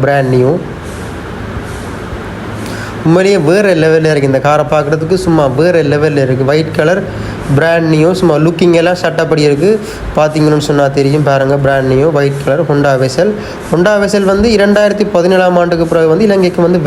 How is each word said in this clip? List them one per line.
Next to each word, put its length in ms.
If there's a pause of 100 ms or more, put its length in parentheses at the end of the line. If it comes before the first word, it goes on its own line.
பிராண்ட் 300
நியூ. 180 (2500)
உண்மையிலேயே 300 (120)
வேற 180 (160)
லெவல்ல 300
இருக்கு 180
இந்த 160
காரை 260
பார்க்கறதுக்கு, 520
சும்மா 200 (140)
வேற 240 (100)
லெவல்ல 340
இருக்கு. 260
ஒயிட் 260
கலர் 220 (580)
பிராண்ட் 360
நியூ, 140 (120)
சும்மா 160 (100)
லுக்கிங் 340
எல்லாம் 220
சட்டப்படி 460
இருக்கு. 220 (460)
பார்த்தீங்கன்னு 520
சொன்னா 180 (100)
தெரியும், 320
பாருங்க, 380
பிராண்ட் 260
நியூ 160 (120)
ஒயிட் 240
கலர் 260
Honda 320
வெசல். 280 (420)
Honda 200 (120)
வெசல் 280
வந்து 240
இரண்டாயிரத்தி 500 (100)
பதினேழாம் 460
ஆண்டுக்கு 300
பிறகு 220
வந்து 160
இலங்கைக்கு 360
வந்து 200